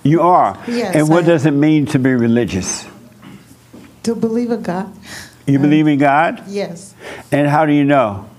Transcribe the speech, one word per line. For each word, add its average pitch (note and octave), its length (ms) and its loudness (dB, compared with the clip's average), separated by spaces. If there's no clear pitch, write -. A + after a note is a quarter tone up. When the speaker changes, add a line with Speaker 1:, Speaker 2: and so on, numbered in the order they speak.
Speaker 1:
You D#3+ 200 2
are? D#3 360 2
Speaker 2:
Yes, A#3 280 -4
Speaker 1:
And D3+ 140 2
what E3+ 160 2
Speaker 2:
I - 20 4
Speaker 1:
does D#3+ 180 2
it D#3 80 2
mean D3 340 2
to C#3+ 120 -2
be C3 160 0
religious? A#2 720 -2
Speaker 2:
To A3+ 120 -2
believe A3+ 340 -2
in A3+ 140 -4
God. F3+ 260 -6
Speaker 1:
You C#3 120 2
Speaker 2:
Um, C3+ 40 2
Speaker 1:
believe D3+ 240 4
in D3 140 0
God? D3+ 480 2
Speaker 2:
Yes. G3 480 -12
Speaker 1:
And C#3+ 160 0
how D3+ 200 2
do D3 60 2
you D3 120 2
know? A2+ 400 0